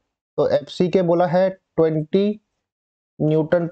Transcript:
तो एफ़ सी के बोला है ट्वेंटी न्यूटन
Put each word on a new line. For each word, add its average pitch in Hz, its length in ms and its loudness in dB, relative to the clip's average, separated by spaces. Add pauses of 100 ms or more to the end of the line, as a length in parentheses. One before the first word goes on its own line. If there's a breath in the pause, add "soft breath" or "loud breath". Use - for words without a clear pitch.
(360)
तो 147 120 0
एफ़ 143 200 -2
सी 180 200 -2
के 185 140 2
बोला 175 240 2
है 185 240 0
ट्वेंटी 185 920 -2 (800)
न्यूटन 156 520 0